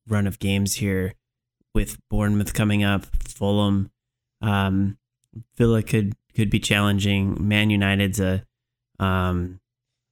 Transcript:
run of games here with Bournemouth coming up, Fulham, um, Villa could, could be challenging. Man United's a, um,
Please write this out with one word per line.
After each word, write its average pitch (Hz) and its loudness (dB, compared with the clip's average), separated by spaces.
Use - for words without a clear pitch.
run 104 0
of 95 -6
games 98 -2
here 95 -2
with 104 -2
Bournemouth 104 0
coming 104 0
up, 98 0
Fulham, 101 0
um, 98 -2
Villa 117 2
could, 104 -2
could 107 0
be 107 0
challenging. 101 0
Man 104 2
United's 101 2
a, 95 0
um, 92 -2